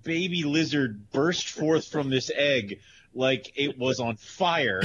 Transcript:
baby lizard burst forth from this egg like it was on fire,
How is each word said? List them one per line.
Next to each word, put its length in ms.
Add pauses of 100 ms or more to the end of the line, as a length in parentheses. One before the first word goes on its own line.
baby 400
lizard 680
burst 380
forth 380
from 240
this 240
egg 440 (380)
like 380
it 220
was 240
on 160
fire, 680